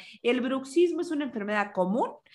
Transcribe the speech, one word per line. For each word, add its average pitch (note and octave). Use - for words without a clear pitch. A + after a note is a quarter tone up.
El A#3+
bruxismo D#4
es E4
una D4
enfermedad G#3
común G3+